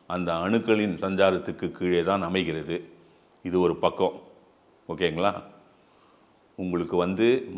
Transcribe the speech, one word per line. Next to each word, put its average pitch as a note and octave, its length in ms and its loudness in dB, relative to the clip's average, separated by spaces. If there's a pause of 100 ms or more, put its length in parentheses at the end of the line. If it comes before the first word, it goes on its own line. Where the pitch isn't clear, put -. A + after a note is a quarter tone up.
அந்த F2 260 -2
அணுக்களின் G#2 640 2
சஞ்சாரத்துக்கு F#2+ 760 0
கீழே F2+ 300 0
தான் F#2+ 200 0
அமைகிறது. E2+ 680 -2 (540)
இது F2+ 160 0
ஒரு E2 160 4
பக்கம். F2+ 460 0 (640)
ஓகேங்களா? E2+ 560 -2 (1120)
உங்களுக்கு F2+ 420 -2
வந்து A2+ 600 2